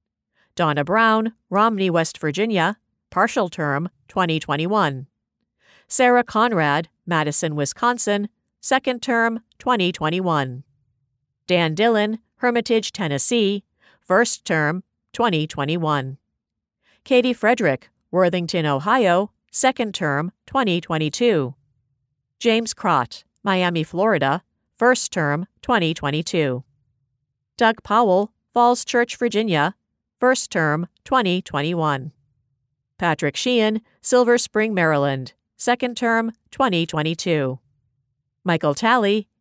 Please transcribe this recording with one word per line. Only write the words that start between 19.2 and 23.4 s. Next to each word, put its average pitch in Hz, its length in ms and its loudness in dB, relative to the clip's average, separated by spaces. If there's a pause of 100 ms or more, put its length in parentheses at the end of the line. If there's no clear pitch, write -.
second 254 420 -2
term, 156 380 -2 (140)
twenty 208 340 0
twenty-two. 156 760 -2 (840)
James 226 340 0
Crott, 147 500 -2 (200)